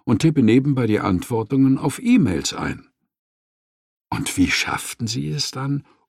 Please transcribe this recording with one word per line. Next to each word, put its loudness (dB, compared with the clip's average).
und 0
tippe 4
nebenbei 4
die 2
Antworten 2
auf -4
E-Mails 2
ein.“ -8
Und -6
wie 2
schafften -6
sie -6
es -4
dann, -6